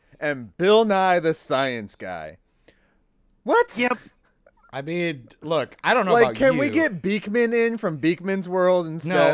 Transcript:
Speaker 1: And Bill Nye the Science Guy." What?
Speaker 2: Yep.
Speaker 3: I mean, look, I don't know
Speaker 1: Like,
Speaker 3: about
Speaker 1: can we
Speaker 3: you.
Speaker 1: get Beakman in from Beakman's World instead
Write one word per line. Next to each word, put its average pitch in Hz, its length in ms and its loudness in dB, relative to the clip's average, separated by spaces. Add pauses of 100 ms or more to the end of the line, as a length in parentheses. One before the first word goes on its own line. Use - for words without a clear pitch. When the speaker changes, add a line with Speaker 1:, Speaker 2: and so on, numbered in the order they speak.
(180)
Speaker 1:
And 131 380 -8
Bill 214 300 4
Nye 190 340 2
the 160 140 0
Science 131 640 -4
Guy." 82 420 -12 (1080)
What? 440 340 0
Speaker 2:
Yep. 247 200 0 (720)
Speaker 3:
I 135 100 -8
mean, 160 460 -6 (140)
look, 151 420 -4
I 175 100 4
don't 233 120 2
know 180 80 2
Speaker 1:
Like, 240 140 8
Speaker 3:
about 117 80 -4
Speaker 1:
can - 220 2
we - 100 0
Speaker 3:
you. 143 40 -4
Speaker 1:
get 277 300 0
Beakman 214 520 -2
in 233 240 0
from 170 220 -6
Beakman's 175 480 -2
World 180 400 2
instead 160 220 -8 (240)